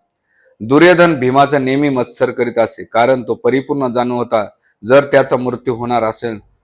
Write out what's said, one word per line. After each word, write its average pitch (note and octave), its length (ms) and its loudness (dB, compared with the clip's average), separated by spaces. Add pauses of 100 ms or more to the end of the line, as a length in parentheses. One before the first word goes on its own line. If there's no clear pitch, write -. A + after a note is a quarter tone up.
(600)
दुर्योधन E3 560 4
भीमाचा C3+ 440 0
नेहमी C#3 300 -2
मत्सर B2+ 420 -4
करीत A#2+ 280 -4
असे, A2 240 -4
कारण A#2+ 400 0
तो A2+ 120 -6
परिपूर्ण C3+ 560 -2
जाणू B2 260 -4
होता, A#2 280 -2 (420)
जर C#3 180 6
त्याचा C3+ 320 0
मृत्यू B2 380 -6
होणार A#2+ 280 -4
असेल A2+ 360 -6 (240)